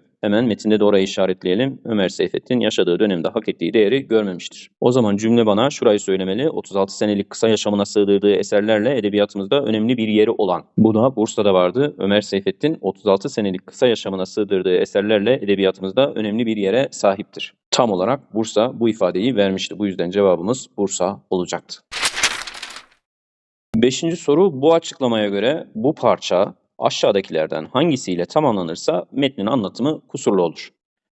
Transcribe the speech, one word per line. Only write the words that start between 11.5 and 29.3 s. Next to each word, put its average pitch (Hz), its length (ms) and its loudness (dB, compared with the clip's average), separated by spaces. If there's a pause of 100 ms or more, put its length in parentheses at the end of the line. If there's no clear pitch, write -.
vardı. 92 440 2
Ömer 101 240 2
Seyfettin 101 600 -2
otuz - 260 -6
altı 98 220 2
senelik 98 380 -4
kısa - 200 0
yaşamına 98 380 -2
sığdırdığı 98 500 0
eserlerle 104 580 2
edebiyatımızda 98 800 0
önemli 110 320 -4
bir 110 120 -2
yere 107 340 0
sahiptir. - 600 -4 (180)
Tam 120 200 2
olarak 107 420 -2
Bursa 110 460 0
bu 113 100 2
ifadeyi 104 460 0
vermişti. 95 440 -2
Bu 101 80 -2
yüzden 87 220 -4
cevabımız 98 580 0 (100)
Bursa 98 520 -2
olacaktı. - 500 -6 (2000)
Beşinci 131 400 2
soru, 156 460 2
bu 156 120 6
açıklamaya 117 560 0
göre 107 460 -2
bu 127 200 0
parça 98 640 0 (200)
aşağıdakilerden 82 840 0
hangisiyle 120 600 -2
tamamlanırsa 117 840 -2
metnin 131 340 -2